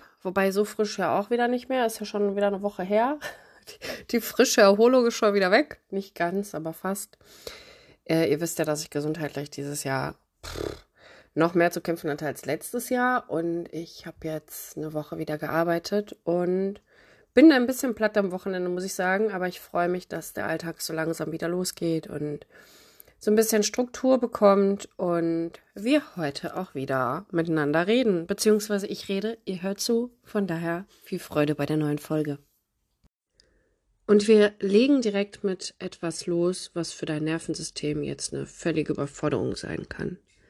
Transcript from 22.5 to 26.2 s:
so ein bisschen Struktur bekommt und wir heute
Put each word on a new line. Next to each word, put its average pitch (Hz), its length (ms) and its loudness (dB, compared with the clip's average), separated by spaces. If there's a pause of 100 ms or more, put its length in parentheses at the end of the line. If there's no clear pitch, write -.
so 214 60 4
ein 214 40 6
bisschen 214 280 4
Struktur 254 560 2
bekommt 202 680 4 (100)
und 165 560 0 (200)
wir 254 420 0
heute 156 420 -6